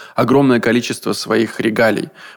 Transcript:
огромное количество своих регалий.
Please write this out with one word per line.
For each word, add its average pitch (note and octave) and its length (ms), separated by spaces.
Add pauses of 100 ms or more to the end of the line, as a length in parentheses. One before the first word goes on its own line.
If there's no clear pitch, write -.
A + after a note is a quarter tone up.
(160)
огромное B2+ 420
количество A2+ 540
своих A2 480
регалий. A2 480 (280)